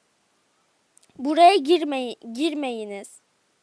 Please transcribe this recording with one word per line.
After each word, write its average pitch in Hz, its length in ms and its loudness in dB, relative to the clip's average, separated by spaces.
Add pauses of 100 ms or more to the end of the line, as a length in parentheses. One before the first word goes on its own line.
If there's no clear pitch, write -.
(1200)
"Buraya 320 380 6
girmeyi-, 269 760 -2
girmeyiniz. 240 880 -8 (420)